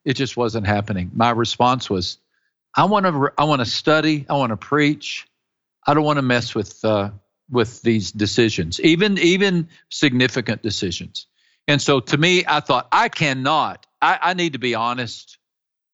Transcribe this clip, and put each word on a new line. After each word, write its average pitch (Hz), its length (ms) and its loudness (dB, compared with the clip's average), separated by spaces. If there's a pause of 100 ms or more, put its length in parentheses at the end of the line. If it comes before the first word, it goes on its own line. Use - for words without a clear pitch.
It 139 100 0
just 131 220 -4
wasn't 117 300 -2
happening. 101 480 -2
My 120 160 2
response 120 580 0
was, 92 300 -4 (560)
"I 147 120 4
wanna 196 260 2
re-, 139 260 0
I 143 60 4
wanna 139 220 2
study. 156 640 0
I 151 60 -2
wanna 123 220 0
preach. 147 680 -2 (600)
I 143 80 4
don't 151 100 2
wanna 147 180 0
mess 123 320 0
with, - 300 -6
uh, 104 260 0 (400)
with 120 320 0
these 110 300 0
decisions, 104 680 0
even, 175 380 2
even 175 500 2 (220)
significant 123 720 0
decisions." - 640 -6 (420)
And 147 140 2
so 139 180 2
to - 160 -2
me, 180 300 2
I 151 140 0
thought, 127 320 -2
"I 214 180 4
cannot, 135 760 -2 (140)
I, 165 220 2
I 175 120 0
need 170 200 -2
to 127 40 -8
be 117 160 -2
honest. 120 600 -6 (580)